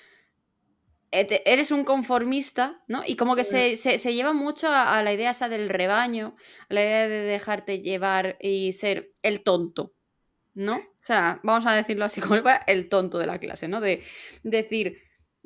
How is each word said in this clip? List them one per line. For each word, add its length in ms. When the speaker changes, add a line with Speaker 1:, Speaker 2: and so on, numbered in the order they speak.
Speaker 1:
eh, 120
te, 260
eres 200
un 140
conformista, 1040
¿no? 180
Y 100
como 200
que 60
Speaker 2:
Mm. 20
Speaker 1:
se, 320
se, 220
se 160
lleva 180
mucho 360
a, 300
a 40
la 100
idea 180
esa 180
del 200
rebaño, 680
a 60
la 80
idea 260
de 120
dejarte 600
llevar 600
y 320
ser 500
el 200
tonto, 520
¿no? 220
O 60
sea, 420
vamos 220
a 80
decirlo 320
así, 140
<laughs> 20
como 140
si 60
fuera 240
el 220
tonto 300
de 80
la 120
clase, 300
¿no? 120
De 220
decir, 560